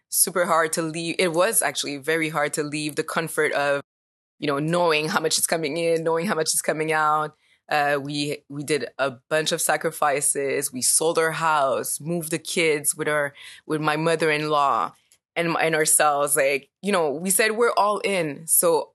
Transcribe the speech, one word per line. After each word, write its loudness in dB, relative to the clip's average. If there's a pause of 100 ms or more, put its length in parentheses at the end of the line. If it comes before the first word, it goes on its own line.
super 0
hard 2
to -2
leave. -6
It 2
was 2
actually -4
very -2
hard -2
to -2
leave -4
the -2
comfort -2
of, 0 (580)
you -8
know, 0
knowing 2
how 2
much 0
is -2
coming -2
in, 0
knowing 0
how 0
much 0
is -2
coming -2
out. 0 (340)
Uh, 2
we, -4
we -8
did -2 (100)
a 0 (140)
bunch 0
of -2
sacrifices. 0
We -6
sold 2
our 2
house, 0
moved -4
the -2
kids 0
with -4
our, -2 (320)
with -2
my 2
mother-in-law 2 (440)
and, 0
and 2
ourselves. 2
Like, 0 (140)
you -2
know, 2
we -2
said, 2
"We're 2
all 2
in. -2
So 2